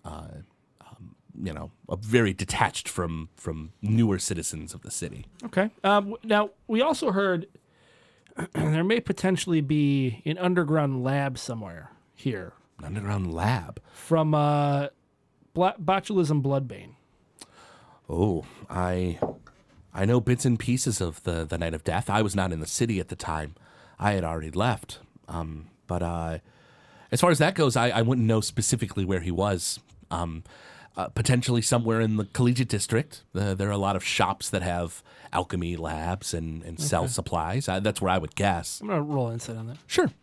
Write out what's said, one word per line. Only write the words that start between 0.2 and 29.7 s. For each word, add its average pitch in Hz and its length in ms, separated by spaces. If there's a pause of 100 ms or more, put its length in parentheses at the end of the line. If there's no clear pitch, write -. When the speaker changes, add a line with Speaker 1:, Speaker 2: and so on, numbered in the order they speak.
Speaker 1:
um, - 340 (260)
you 90 120
know, 78 180 (180)
uh, - 60
very 107 380
detached - 560
from, 82 480
from 80 340 (100)
newer 107 380
citizens 80 560
of 85 80
the - 80
city." - 360 (180)
Speaker 2:
Okay. 214 260 (140)
Um, 202 260
w-, 220 140
now, 214 260 (160)
we 226 160
also 294 300
heard 185 340 (540)
<clears throat> - 540
there 156 280
may 214 160
potentially 185 600
be 139 680
an 156 120
underground 151 640
lab 135 340
somewhere 104 540 (240)
here. 95 380 (260)
Speaker 1:
An 80 60
underground 98 480
lab? 90 440 (140)
Speaker 2:
From, 156 420
uh, 147 520 (680)
bla-, 180 260
botulism 180 640
bloodbane. 127 520 (1120)
Speaker 1:
Oh, 85 380 (240)
I, 90 480 (760)
I 98 140
know 120 120
bits 123 280
and 120 120
pieces 120 440
of 85 220
the, 85 200
the 82 140
Night 82 160
of 78 100
Death. 85 240
I 107 140
was 101 120
not 95 180
in 80 80
the 78 60
city 117 320
at 90 100
the - 80
time. 78 380 (440)
I 104 140
had 92 120
already 80 260
left. 107 500 (280)
Um, 80 380 (200)
but, 87 160
uh, 82 360 (760)
as 120 80
far 180 100
as 160 60
that 165 180
goes, 143 220
I, 120 140
I 107 100
wouldn't 117 260
know 110 140
specifically 104 640
where 92 160
he 85 100
was. 92 480 (320)